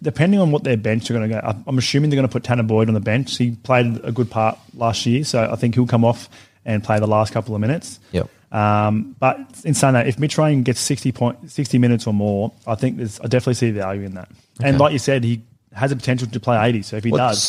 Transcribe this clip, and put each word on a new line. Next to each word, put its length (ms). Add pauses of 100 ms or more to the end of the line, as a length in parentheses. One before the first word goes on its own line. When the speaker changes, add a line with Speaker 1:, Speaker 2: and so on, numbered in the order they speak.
Speaker 1:
depending 400
on 120
what 120
their 120
bench 340
are 40
gonna 140
go, 140
I'm, 240
I'm 120
assuming 320
they're 60
gonna 120
put 160
Tanner 180
Boyd 260
on 60
the 60
bench. 360
He 160
played 520
a 80
good 180
part 280 (160)
last 320
year, 180
so 260
I 60
think 180
he'll 120
come 180
off 240 (360)
and 200
play 160
the 80
last 240
couple 220
of 60
minutes. 380 (140)
Speaker 2:
Yep. 160 (240)
Speaker 1:
Um, 680
but 200 (260)
in 100
saying 200
that, 120
if 120
Mitch 200
Rain 240
gets 180
sixty 320
point, 380
sixty 280
minutes 280
or 80
more, 380 (140)
I 100
think 200
there's, 240
I 40
definitely 300
see 180
value 300
in 120
that. 140 (340)
And 140
Speaker 2:
Okay. 80
Speaker 1:
like 80
you 60
said, 260
he 180 (320)
has 180
a 40
potential 300
to 140
play 260
eighty. 160
So 140
if 80
he 80
Speaker 2:
What's, 80 (280)